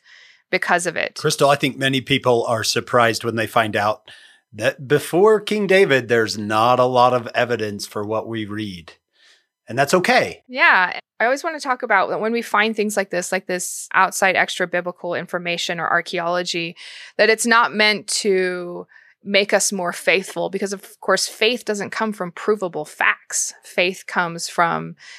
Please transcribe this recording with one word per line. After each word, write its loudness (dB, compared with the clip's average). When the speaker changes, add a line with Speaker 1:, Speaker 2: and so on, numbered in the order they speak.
Speaker 1:
because 0
of -4
it. -4
Speaker 2:
Crystal, 2
I 4
think -2
many 0
people 2
are -2
surprised 2
when -4
they -2
find 0
out -2
that -4
before 4
King -2
David, 4
there's 0
not 2
a 4
lot 4
of -2
evidence -2
for -8
what -4
we -6
read. -10
And -10
that's 2
okay. 2
Speaker 1:
Yeah. 2
I 0
always 0
want -4
to -10
talk -2
about 4
that -4
when -2
we -2
find 0
things -2
like -2
this, -4
like -2
this -8
outside 2
extra 0
biblical -4
information -6
or -4
archaeology, -4
that 4
it's 2
not 4
meant 2
to -2
make 0
us 2
more -4
faithful, -2
because -6
of -14
course, 0
faith -2
doesn't -4
come -4
from -8
provable -4
facts. -2
Faith -2
comes -4
from -2